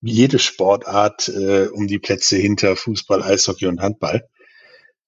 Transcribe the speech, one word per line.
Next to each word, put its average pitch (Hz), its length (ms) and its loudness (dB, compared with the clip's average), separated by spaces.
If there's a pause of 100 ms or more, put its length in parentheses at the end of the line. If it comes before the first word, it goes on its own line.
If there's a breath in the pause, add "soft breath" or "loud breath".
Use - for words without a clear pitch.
jede 117 380 4
Sportart, 101 920 0
äh, 98 380 0
um 104 200 -6
die 98 120 -2
Plätze - 380 -2
hinter 101 380 2
Fußball, 101 460 -4
Eishockey 98 460 0
und 87 140 -4
Handball. - 460 -4 (800 soft breath)